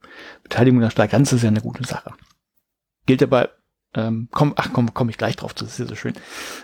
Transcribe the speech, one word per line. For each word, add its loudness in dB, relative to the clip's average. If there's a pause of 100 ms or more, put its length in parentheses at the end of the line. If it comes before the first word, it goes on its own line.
(440)
Beteiligung 4
da 2
steigt, 0
dann 6
ist 0
das 2
ja 4
eine 2
gute -8
Sache. -10 (920)
Gilt 4
aber, 2 (440)
ähm, -4
komm, 2
ach -2
komm, 0
komm -2
ich -10
gleich -4
drauf, -12
das -12
ist -12
ja -8
so -12
schön. -8 (500)